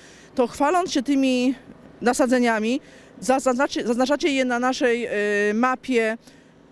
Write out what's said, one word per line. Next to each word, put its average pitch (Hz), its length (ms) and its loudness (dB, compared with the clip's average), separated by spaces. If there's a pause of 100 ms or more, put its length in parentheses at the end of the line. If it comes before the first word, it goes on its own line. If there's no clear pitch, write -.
(360)
to 240 120 2
chwaląc 349 440 0
się 277 120 0
tymi 262 520 0 (460)
nasadzeniami, 240 800 0 (380)
zaznaczacie, 254 680 0
zaznaczacie 262 420 0
je 262 160 2
na 247 140 -2
naszej, 247 460 0
e, - 40 -6 (440)
mapie 233 640 0 (540)